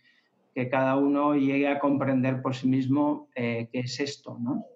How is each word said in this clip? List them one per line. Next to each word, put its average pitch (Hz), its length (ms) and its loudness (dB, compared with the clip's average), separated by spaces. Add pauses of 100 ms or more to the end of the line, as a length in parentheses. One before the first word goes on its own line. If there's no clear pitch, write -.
(540)
que 127 140 -4
cada 131 300 2
uno 143 380 2
llegue 139 340 2
a 143 100 0
comprender 135 600 0
por 131 140 -2
sí - 120 -2
mismo, 135 680 0
eh, 117 360 -4
qué 131 100 -4
es 123 200 -6
esto, 139 360 -8
¿no? 120 280 -4 (100)